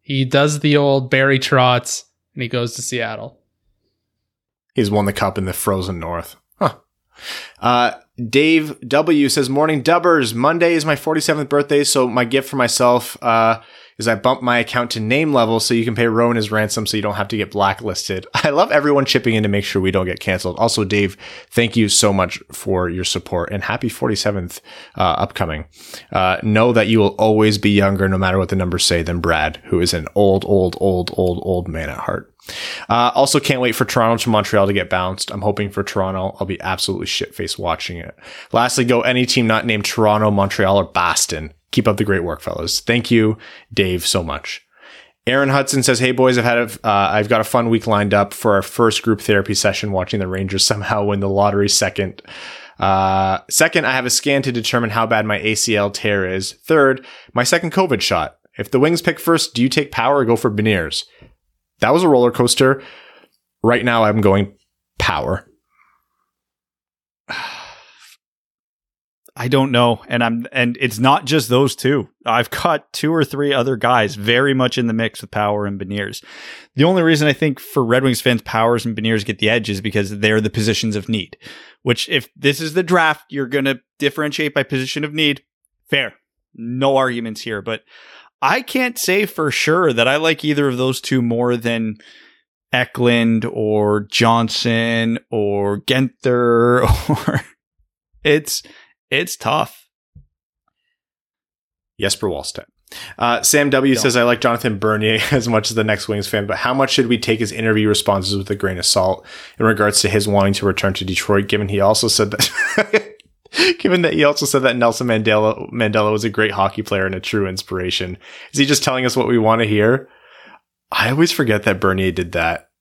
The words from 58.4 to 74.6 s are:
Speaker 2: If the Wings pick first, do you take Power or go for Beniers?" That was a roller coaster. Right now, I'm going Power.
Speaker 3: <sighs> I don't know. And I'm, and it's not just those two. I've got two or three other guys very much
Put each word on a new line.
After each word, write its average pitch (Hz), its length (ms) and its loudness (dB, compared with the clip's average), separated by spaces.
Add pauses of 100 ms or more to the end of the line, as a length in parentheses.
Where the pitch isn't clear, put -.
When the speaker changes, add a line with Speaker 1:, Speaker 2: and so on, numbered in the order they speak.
Speaker 2:
If - 140 -8
the 127 80 2
Wings 160 240 2
pick 165 160 -2
first, 165 340 0
do 120 100 0
you 131 60 2
take 143 220 -2
Power 131 280 0
or 131 60 2
go 113 120 2
for 123 120 0
Beniers?" 104 580 -2 (760)
That 113 120 2
was 170 100 4
a 175 60 4
roller 123 220 6
coaster. 131 520 2 (800)
Right 117 220 2
now, 117 200 2
I'm 107 180 2
going 101 320 2 (440)
Power. - 480 -4 (1800)
Speaker 3:
<sighs> 1077 80 -10 (2000)
I 120 100 -4
don't 135 220 2
know. 120 380 2
And 120 160 -2
I'm, 117 260 -2
and 120 300 -2
it's 113 180 -2
not 135 280 2
just 135 240 0
those 131 260 2
two. 131 320 0 (160)
I've 117 240 0
got - 460 -2
two 151 180 -2
or 165 100 2
three 143 300 -2
other 127 240 0
guys 117 380 2
very 120 400 2
much 127 240 0